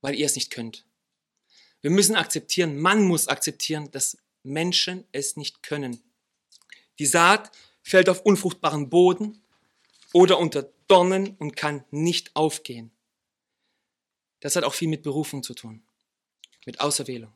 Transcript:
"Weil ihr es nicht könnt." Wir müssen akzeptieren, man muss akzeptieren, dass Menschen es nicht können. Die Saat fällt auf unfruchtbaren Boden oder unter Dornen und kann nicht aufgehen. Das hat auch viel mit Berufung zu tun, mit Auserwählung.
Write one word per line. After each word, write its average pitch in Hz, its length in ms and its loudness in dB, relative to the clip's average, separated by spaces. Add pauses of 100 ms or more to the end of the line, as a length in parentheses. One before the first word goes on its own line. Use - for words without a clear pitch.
"Weil 139 140 -6
ihr 147 120 -2
es 139 80 -2
nicht 127 160 -8
könnt." 117 340 -14 (960)
Wir 143 100 -4
müssen 202 260 4
akzeptieren, 160 640 -4
man 196 260 4
muss 170 240 2
akzeptieren, 147 640 -6
dass - 260 -6 (260)
Menschen 175 720 -4
es 139 240 -8
nicht - 260 -12
können. 135 400 -8 (960)
Die 147 80 -4
Saat 180 440 4 (320)
fällt 185 260 4
auf 180 140 0
unfruchtbaren 160 640 0
Boden 180 540 2 (680)
oder 180 260 6
unter 151 320 -4 (180)
Dornen 190 500 4
und 151 180 -10
kann 147 340 -6
nicht 156 460 -4
aufgehen. 123 540 -4 (1500)
Das 143 160 -4
hat 170 80 0
auch 127 100 -2
viel 165 140 -4
mit 156 140 -4
Berufung 143 400 -6
zu 127 120 -14
tun, 110 280 -18 (840)
mit 123 140 -12
Auserwählung. 123 560 -6